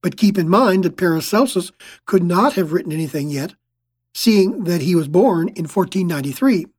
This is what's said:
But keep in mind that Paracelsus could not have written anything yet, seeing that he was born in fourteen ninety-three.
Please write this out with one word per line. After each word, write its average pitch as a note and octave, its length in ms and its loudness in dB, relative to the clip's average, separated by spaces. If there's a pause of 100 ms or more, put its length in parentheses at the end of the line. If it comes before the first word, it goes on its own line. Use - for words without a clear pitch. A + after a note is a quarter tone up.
But - 160 -4
keep G3+ 200 2
in E3 120 0
mind F#3+ 360 4
that - 120 -4
Paracelsus F#3 720 0 (340)
could F#3 180 2
not F#3 300 2
have D#3+ 180 -2
written E3+ 200 -4
anything D3+ 380 -4
yet, C#3+ 240 -6 (600)
seeing G#3 500 2
that E3+ 180 -2
he E3+ 140 0
was D#3 120 0
born E3+ 420 2
in D#3+ 180 -8
fourteen F3+ 400 -2
ninety-three. D#3+ 580 0 (140)